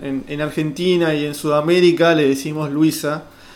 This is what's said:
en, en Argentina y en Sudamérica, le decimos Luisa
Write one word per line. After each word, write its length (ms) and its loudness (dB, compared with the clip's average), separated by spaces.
en, 240 -6
en 120 -6
Argentina 720 0
y 140 -2
en 80 -8
Sudamérica, 800 2
le 140 2
decimos 420 -4
Luisa 540 -2